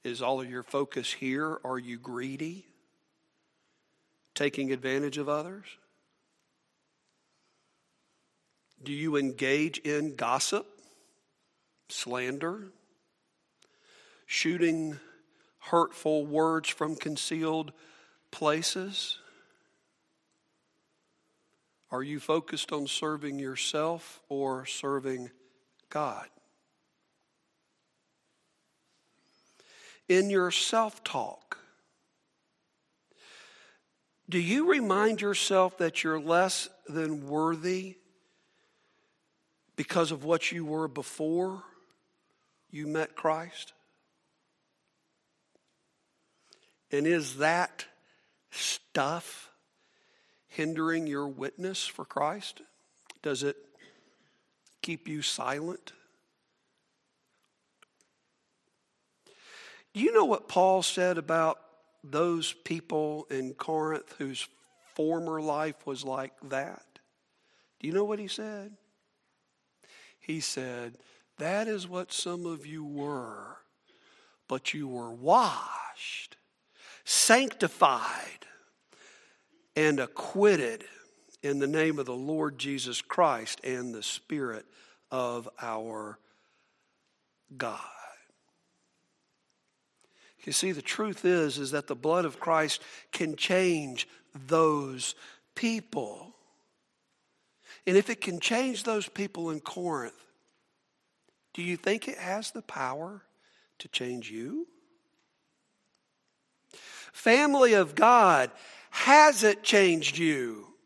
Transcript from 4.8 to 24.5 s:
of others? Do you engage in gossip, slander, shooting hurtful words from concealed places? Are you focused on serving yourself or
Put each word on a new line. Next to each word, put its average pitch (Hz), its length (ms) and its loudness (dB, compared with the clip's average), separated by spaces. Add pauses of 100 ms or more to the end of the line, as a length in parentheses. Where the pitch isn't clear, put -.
of 143 100 -4
others? 175 380 -6 (3250)
Do 135 100 -10
you 147 240 -2
engage 139 600 0
in 147 380 -2
gossip, 131 500 0 (1200)
slander, 143 840 -4 (1500)
shooting 160 720 0 (600)
hurtful 156 640 2
words 160 440 2
from 156 260 -4
concealed 156 760 -4 (600)
places? 165 840 -2 (2750)
Are 127 100 -4
you 147 160 -8
focused 160 540 -2
on 143 160 -4
serving 147 500 -4
yourself 151 800 -4 (100)
or 135 380 -4